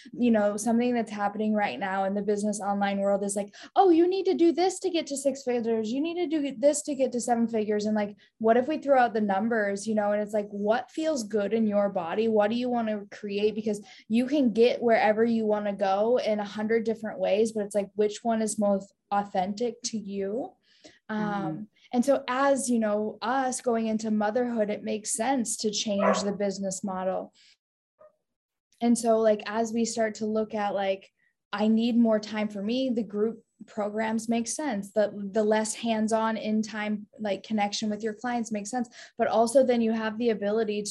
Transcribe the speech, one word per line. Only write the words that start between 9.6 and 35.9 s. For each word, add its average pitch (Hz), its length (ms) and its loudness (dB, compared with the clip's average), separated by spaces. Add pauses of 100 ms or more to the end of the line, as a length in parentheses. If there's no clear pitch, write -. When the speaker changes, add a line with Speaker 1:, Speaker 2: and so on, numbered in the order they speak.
Speaker 1:
you 220 100 -2
know, 208 180 0
and 208 80 0
it's 208 120 -6
like, 208 160 -2
what 208 400 -2
feels 311 340 -2
good 202 300 -2
in 226 140 2
your 202 220 2
body? 190 400 -2
What 208 200 4
do 233 60 -2
you 247 140 -2
wanna 220 420 -2
create? 208 440 -2
Because 214 260 -4 (260)
you 240 180 2
can 262 260 2
get 226 300 4
wherever 220 420 4
you 226 220 0
wanna 208 280 0
go 202 440 2
in 208 220 0
a 202 60 -4
hundred 214 400 -2
different 214 340 -4
ways, 202 320 2
but 214 140 -2
it's 208 100 -6
like, 202 200 -2
which 208 280 0
one 226 180 0
is 214 160 -2
most 202 360 0 (180)
authentic 202 720 -2
to 226 140 -6
you? 196 560 -6 (560)
Um, 214 100 -4
Speaker 2:
Mm-hmm. 202 440 -4 (300)
Speaker 1:
and 247 120 2
so 269 220 2
as, 262 420 2
you 240 100 2
know, 214 420 -2
us 254 400 -2
going 226 260 0
into 220 220 -2
motherhood, 214 600 0
it - 140 -6
makes 214 300 -4
sense 240 440 0
to 220 120 -2
change 202 520 0
the 202 100 -2
business 196 520 -4
model. 185 500 -4 (1500)
And 240 160 4
so, 226 220 2
like, 214 260 2
as 220 280 -2
we 233 120 0
start 220 300 -2
to 220 100 -6
look 214 300 -2
at, 202 180 -2
like, 196 380 -2 (400)
I 208 160 0
need 226 300 2
more 220 220 6
time 214 280 -6
for 202 160 -8
me, 254 260 -2
the 226 140 -2
group 208 400 -2 (240)
programs 220 640 -4
make 233 180 0
sense. 220 460 -4
The, 208 180 2 (220)
the 220 100 2
less 214 320 2
hands-on 220 640 0